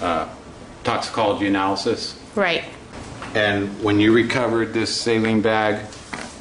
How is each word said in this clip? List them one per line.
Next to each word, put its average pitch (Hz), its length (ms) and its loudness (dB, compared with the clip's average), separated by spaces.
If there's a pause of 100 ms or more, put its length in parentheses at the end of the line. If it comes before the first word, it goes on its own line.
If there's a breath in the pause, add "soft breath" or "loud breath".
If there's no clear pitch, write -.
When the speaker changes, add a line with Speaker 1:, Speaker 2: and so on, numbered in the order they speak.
Speaker 1:
uh, 82 280 -2 (560)
toxicology 104 640 0
analysis? 98 720 0 (160)
Speaker 2:
Right. 185 300 0 (680)
Speaker 1:
And 101 480 0
when 104 160 4
you 107 140 8
recovered 113 640 2
this 107 200 0
saline 110 460 2
bag 107 460 2 (540)